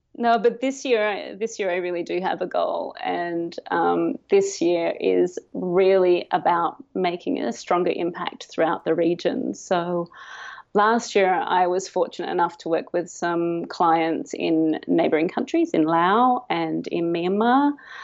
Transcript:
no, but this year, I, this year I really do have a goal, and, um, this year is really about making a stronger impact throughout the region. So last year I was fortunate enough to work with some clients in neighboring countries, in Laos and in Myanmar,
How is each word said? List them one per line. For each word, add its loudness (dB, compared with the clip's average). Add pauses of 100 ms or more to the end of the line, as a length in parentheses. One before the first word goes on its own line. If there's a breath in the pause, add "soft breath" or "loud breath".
(180)
no, 4
but 2
this -2
year, 4
I, -6
this -6
year 0
I 0
really -2
do -4
have -2
a -2
goal, -2
and, -4 (140)
um, 0 (120)
this 2
year 2
is 2 (140)
really 4
about 0 (100)
making -2
a -2
stronger 0
impact -6
throughout 0
the 2
region. 0
So -2 (640 loud breath)
last 2
year 4
I 2
was -2
fortunate -4
enough 0
to -8
work -2
with -2
some -4
clients 0
in 0
neighboring 2
countries, -2
in 2
Laos 2
and -4
in -2
Myanmar, 2 (320 loud breath)